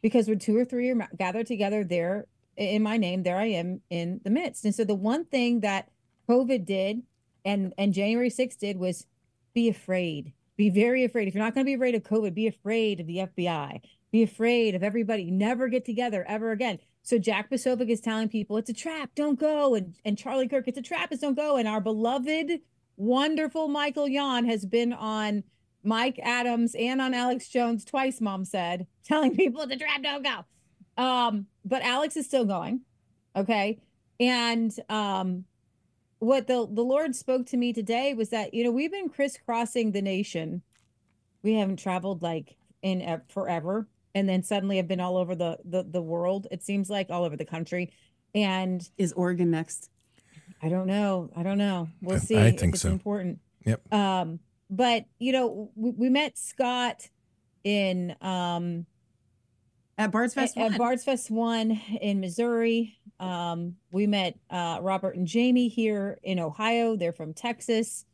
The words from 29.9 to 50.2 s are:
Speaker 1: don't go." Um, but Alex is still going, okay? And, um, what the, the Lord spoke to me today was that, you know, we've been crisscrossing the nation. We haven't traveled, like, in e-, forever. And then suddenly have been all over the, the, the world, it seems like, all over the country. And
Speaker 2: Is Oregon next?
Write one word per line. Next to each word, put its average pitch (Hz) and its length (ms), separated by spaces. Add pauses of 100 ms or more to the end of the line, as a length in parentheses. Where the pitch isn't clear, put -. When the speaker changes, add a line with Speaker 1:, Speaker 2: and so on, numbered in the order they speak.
Speaker 1:
don't 285 200
go." - 800
Um, 240 440 (180)
but 247 160
Alex 277 380
is 277 80
still 254 180
going, 196 380 (520)
okay? 208 460 (380)
And, 233 560 (160)
um, 190 540 (760)
what 254 280
the, 247 240
the 214 140
Lord 269 320
spoke 254 300
to 254 100
me 240 160
today 233 400
was 226 160
that, 220 240
you 233 100
know, 240 80
we've 285 220
been 381 160
crisscrossing 240 840
the 196 100
nation. 175 580 (840)
We 220 120
haven't 196 240
traveled, 185 420
like, 165 360 (260)
in 190 180
e-, 170 160 (140)
forever. 185 580 (260)
And 196 140
then 185 140
suddenly 196 340
have 185 100
been 180 140
all 180 160
over 180 180
the, 165 300
the, 180 180
the 175 200
world, 175 480
it 190 120
seems 202 280
like, 196 180
all 175 160
over 151 140
the 156 80
country. 165 440 (440)
And 185 520 (120)
Speaker 2:
Is 180 160
Oregon 180 360
next? - 380 (720)